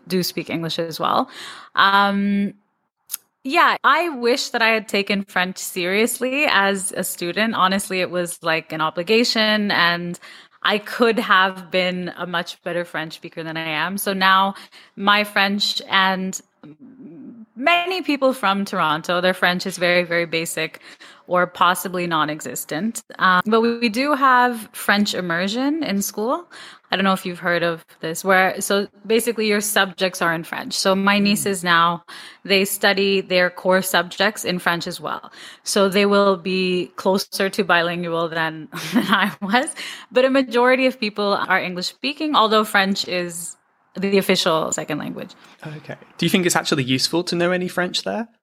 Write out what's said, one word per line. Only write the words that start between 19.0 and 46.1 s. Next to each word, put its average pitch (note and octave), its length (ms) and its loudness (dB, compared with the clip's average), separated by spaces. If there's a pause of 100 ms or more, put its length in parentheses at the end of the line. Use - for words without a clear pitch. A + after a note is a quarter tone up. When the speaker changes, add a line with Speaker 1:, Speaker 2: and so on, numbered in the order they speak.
Speaker 1:
their F3+ 140 2
French F3+ 320 0
is F3+ 100 -8
very, F3 260 2
very E3+ 240 0
basic D#3+ 540 -4 (460)
or F3+ 200 2
possibly F3+ 600 0
non-existent. D#3+ 960 -4 (160)
Um, F#3 280 4
but A3 140 4
we, A#3 180 2
we A#3 100 0
do C4 260 0
have B3 580 2
French G#3 420 0
immersion G#3+ 720 -2
in G3 180 -2
school. B3+ 480 -4 (400)
I F#3 60 0
don't F#3+ 80 2
know G3 80 4
if F#3 140 -2
you've F3 120 -8
heard F3 240 0
of E3 220 -2 (160)
this, E3 240 -6
where, F#3+ 360 4
so G3+ 260 0 (200)
basically A3+ 400 0
your G#3 140 2
subjects G3 600 0
are E3+ 120 2
in E3 100 -4
French. - 300 -8
So F#3+ 200 2
my G3 240 4
Speaker 2:
Mm. G3+ 40 4
Speaker 1:
nieces G3+ 420 0
now, E3+ 400 2 (400)
they F#3+ 200 2
study G3 560 2
their F3+ 300 2
core F#3 320 2
subjects F#3 600 -2
in F3+ 140 -2
French E3+ 280 -2
as E3 140 -10
well. - 320 -8 (320)
So G3 240 2
they G3+ 180 2
will G3+ 300 4
be F#3 600 -2
closer G3 540 0
to G3+ 140 -2
bilingual E3+ 640 0
than, D#3+ 400 -4 (120)
<laughs> - 120 -10
than G3+ 160 2
I G3 240 2 (100)
was. A#3+ 320 0 (380)
But B3 120 4
a C4 60 4
majority B3+ 560 4
of B3+ 140 0
people G#3 340 0
are F#3 260 2
English F3+ 280 -6
speaking, D4 480 -6
although G#3+ 280 4
French G3 440 0
is F3 480 -6 (400)
the G3 220 2
official F3 540 2
second D#3 260 -6
language. - 340 -10 (340)
Speaker 2:
Okay. D3+ 300 -14 (220)